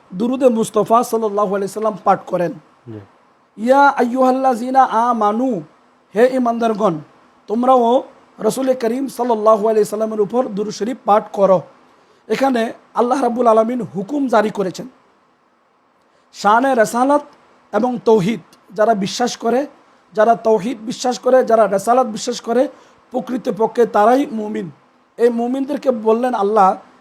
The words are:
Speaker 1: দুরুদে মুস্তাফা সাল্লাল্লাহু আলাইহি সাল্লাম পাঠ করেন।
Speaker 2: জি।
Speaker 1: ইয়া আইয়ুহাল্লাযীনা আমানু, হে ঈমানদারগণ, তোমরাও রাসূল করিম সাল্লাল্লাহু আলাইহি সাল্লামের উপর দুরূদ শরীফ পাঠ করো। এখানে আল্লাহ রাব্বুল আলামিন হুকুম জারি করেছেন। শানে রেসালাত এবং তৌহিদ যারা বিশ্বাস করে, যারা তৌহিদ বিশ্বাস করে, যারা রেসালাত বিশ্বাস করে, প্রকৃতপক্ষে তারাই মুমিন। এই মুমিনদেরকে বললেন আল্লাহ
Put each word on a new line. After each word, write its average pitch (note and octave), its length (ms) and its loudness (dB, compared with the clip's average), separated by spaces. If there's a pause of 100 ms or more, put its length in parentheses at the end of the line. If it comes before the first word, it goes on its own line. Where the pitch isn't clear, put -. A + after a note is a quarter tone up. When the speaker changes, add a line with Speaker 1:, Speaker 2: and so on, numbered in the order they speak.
(140)
Speaker 1:
দুরুদে B3+ 340 0
মুস্তাফা A3+ 540 2
সাল্লাল্লাহু G#3 540 -2
আলাইহি G3 180 -6
সাল্লাম G#3+ 300 -4
পাঠ F#3+ 220 2
করেন। F3 260 -4
Speaker 2:
জি। - 460 -20 (580)
Speaker 1:
ইয়া C4 320 4
আইয়ুহাল্লাযীনা B3+ 960 2
আমানু, A3+ 800 0 (540)
হে A#3+ 200 6
ঈমানদারগণ, A3+ 600 0 (480)
তোমরাও A#3+ 560 2 (360)
রাসূল B3 360 0
করিম B3+ 340 -4
সাল্লাল্লাহু A3 600 0
আলাইহি G#3+ 160 2
সাল্লামের A3 360 -4
উপর A#3 240 0
দুরূদ G#3 300 -6
শরীফ A3+ 300 -6
পাঠ G#3 280 2
করো। F#3+ 300 2 (680)
এখানে A#3+ 440 -2 (220)
আল্লাহ B3 280 2
রাব্বুল A#3+ 240 0
আলামিন A3+ 340 2
হুকুম G#3 460 -6
জারি G#3+ 240 2
করেছেন। F#3 380 -6 (1400)
শানে A#3+ 420 0
রেসালাত B3 480 0 (500)
এবং A#3 320 -2
তৌহিদ A3 360 2 (300)
যারা G#3+ 240 0
বিশ্বাস G3+ 420 -4
করে, A#3 300 -2 (460)
যারা A3 220 4
তৌহিদ A3 460 -2
বিশ্বাস B3 380 -6
করে, B3+ 260 4
যারা A3 220 2
রেসালাত A3+ 400 0
বিশ্বাস G#3+ 340 -8
করে, A#3+ 280 -2 (420)
প্রকৃতপক্ষে A#3 760 -2
তারাই A#3+ 460 2
মুমিন। G#3+ 380 -8 (460)
এই A#3+ 140 2
মুমিনদেরকে C4 600 -4
বললেন A#3 440 0
আল্লাহ G3+ 420 2 (240)